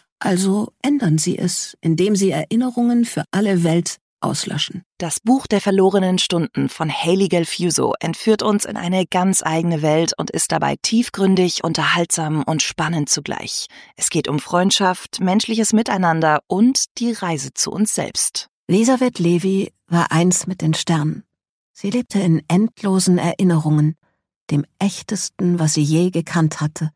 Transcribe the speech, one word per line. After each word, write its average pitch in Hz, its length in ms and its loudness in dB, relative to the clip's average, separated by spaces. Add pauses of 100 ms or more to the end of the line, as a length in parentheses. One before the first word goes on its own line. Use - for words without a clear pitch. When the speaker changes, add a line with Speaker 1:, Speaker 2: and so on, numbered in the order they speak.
(200)
Speaker 1:
Also 196 540 0 (100)
ändern 254 340 2
sie 165 220 -2
es, - 420 -4
indem 175 340 2
sie 190 140 2
Erinnerungen 240 760 0
für - 280 -4
alle 196 320 0
Welt 170 340 0 (220)
auslöschen. - 640 -6 (160)
Speaker 2:
Das 170 200 -6
Buch 254 280 0
der 202 120 2
verlorenen 190 600 2
Stunden 156 500 -2
von 151 220 -6
Hailey 185 380 0
Gelfuso 170 720 0
entführt 208 440 0
uns 214 220 0
in 208 120 -10
eine 185 300 -2
ganz 185 360 0
eigene 165 380 0
Welt 160 340 2
und 160 140 -6
ist - 220 -4
dabei 147 280 -2
tiefgründig, 190 840 0
unterhaltsam 160 800 -2
und 156 180 -2
spannend 156 480 -4
zugleich. - 560 -6 (300)
Es - 160 -4
geht 151 160 -2
um 147 100 -2
Freundschaft, 185 840 0
menschliches 214 540 0
Miteinander 165 720 2
und 220 400 2 (140)
die 233 120 0
Reise 160 440 -6
zu - 160 -4
uns 214 240 0
selbst. - 540 -4 (180)
Speaker 1:
Elisabeth 240 500 2
Levi 185 540 0 (160)
war 170 240 0
eins 170 340 2
mit 185 160 -8
den 160 140 2
Sternen. 156 480 -2 (480)
Sie - 200 -8
lebte 240 280 -2
in 165 300 2
endlosen 185 680 2
Erinnerungen, 160 800 2 (560)
dem 143 140 0 (140)
Echtesten, 185 800 -2
was 156 160 0
sie 156 60 2
je 160 280 2
gekannt 165 500 0
hatte. 151 360 -4